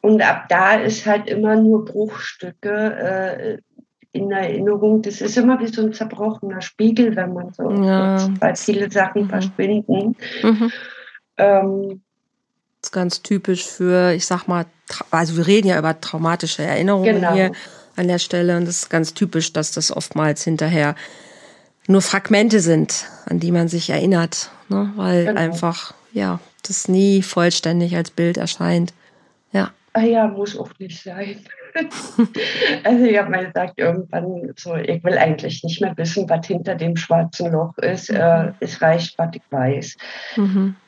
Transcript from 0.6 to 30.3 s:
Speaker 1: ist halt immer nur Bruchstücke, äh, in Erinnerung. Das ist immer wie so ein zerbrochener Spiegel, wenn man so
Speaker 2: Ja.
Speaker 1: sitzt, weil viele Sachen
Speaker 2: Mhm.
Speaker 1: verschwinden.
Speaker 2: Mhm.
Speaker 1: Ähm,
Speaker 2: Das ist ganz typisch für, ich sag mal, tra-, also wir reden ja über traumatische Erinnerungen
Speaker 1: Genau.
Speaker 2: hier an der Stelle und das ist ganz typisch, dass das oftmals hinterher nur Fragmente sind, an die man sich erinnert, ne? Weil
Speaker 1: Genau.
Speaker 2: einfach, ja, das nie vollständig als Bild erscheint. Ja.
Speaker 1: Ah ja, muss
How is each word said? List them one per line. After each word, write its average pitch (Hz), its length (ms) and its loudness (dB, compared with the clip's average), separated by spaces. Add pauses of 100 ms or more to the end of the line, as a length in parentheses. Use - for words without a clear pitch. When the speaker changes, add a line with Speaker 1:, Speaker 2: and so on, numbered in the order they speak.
Speaker 1:
ist 214 320 -2
halt 208 220 0
immer 214 280 2
nur 220 280 4
Bruchstücke, 208 840 -8
äh, 196 880 -4 (540)
in - 180 -4
Erinnerung. 202 720 2
Das 202 180 -8
ist 214 160 -2
immer 247 240 4
wie 226 60 -4
so 220 160 -4
ein 214 100 0
zerbrochener 208 680 -6
Spiegel, 226 560 2
wenn 180 180 -4
man 175 180 -8
so - 180 -6
Speaker 2:
Ja. 190 480 4
Speaker 1:
sitzt, 190 220 0
weil 185 160 2
viele 202 340 -2
Sachen 196 340 2
Speaker 2:
Mhm. 196 40 -4
Speaker 1:
verschwinden. 196 880 0 (260)
Speaker 2:
Mhm. 226 300 2 (640)
Speaker 1:
Ähm, 196 680 2 (800)
Speaker 2:
Das - 100 -12
ist - 20 -20
ganz 180 300 -2
typisch 190 440 -2
für, 180 480 2
ich 175 120 -4
sag 180 200 -2
mal, 175 180 0 (240)
tra-, - 220 -10
also 165 260 2
wir 170 120 2
reden 202 180 6
ja 180 120 4
über 160 220 0
traumatische 165 600 -2
Erinnerungen 196 540 2
Speaker 1:
Genau. 180 180 2
Speaker 2:
hier 190 180 4 (440)
an 180 100 0
der 180 140 2
Stelle 175 360 0
und 175 100 0
das 175 160 -4
ist - 80 -10
ganz 160 220 0
typisch, 160 400 -2
dass 156 200 -4
das 160 180 -2
oftmals - 540 -2
hinterher 156 500 0 (960)
nur 190 120 6
Fragmente 208 600 2
sind, 160 460 0 (200)
an 170 140 -2
die 170 100 -2
man 170 180 2
sich 165 220 -4
erinnert, 170 600 0 (180)
ne? 202 260 -2
Weil 185 320 2
Speaker 1:
Genau. 214 140 0
Speaker 2:
einfach, 170 540 -4 (180)
ja, 190 260 -2 (240)
das - 260 -6
nie 196 340 4
vollständig 170 720 0
als 170 160 -2
Bild 170 240 0
erscheint. 175 560 -2 (600)
Ja. 196 200 -2 (220)
Speaker 1:
Ah 226 80 2
ja, 226 260 4
muss 196 300 -6